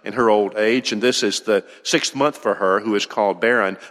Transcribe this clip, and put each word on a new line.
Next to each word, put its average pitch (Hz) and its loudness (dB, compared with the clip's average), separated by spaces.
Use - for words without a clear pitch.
in 107 -10
her 117 2
old 104 2
age, 113 0
and 107 -4
this 123 0
is 104 -2
the 104 0
sixth - -2
month 143 -2
for 101 -2
her 98 0
who 107 -2
is 101 0
called 98 -2
barren, 113 0